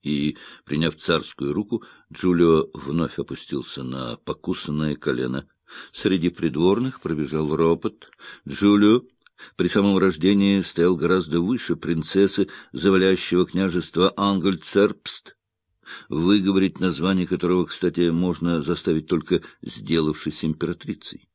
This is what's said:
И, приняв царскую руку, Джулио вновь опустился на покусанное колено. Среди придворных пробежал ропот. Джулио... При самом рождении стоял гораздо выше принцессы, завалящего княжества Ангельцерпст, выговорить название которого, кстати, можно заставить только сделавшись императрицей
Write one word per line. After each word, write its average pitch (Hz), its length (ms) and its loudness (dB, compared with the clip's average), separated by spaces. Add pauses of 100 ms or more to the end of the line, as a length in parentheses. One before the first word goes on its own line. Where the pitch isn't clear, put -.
И, 73 360 -2 (260)
приняв 76 320 -2
царскую 71 560 -4
руку, 104 320 -4 (280)
Джулио 85 640 4
вновь 76 460 -4
опустился 67 640 -8
на 64 320 -8
покусанное 76 800 -4
колено. 65 500 -4 (460)
Среди 92 380 0
придворных 90 720 0
пробежал 76 520 -2
ропот. 82 560 0 (380)
Джулио... 104 560 4 (520)
При 87 120 0
самом 101 300 2
рождении 95 640 2
стоял 87 340 2
гораздо 85 460 0
выше 98 340 -2
принцессы, 95 760 0 (220)
завалящего 92 760 2
княжества 90 720 -2
Ангельцерпст, 98 1200 -2 (720)
выговорить 95 680 2
название 90 460 0
которого, 90 400 0
кстати, 87 440 0
можно 85 520 0
заставить 80 460 -2
только 85 340 0 (200)
сделавшись - 840 -4
императрицей - 920 -8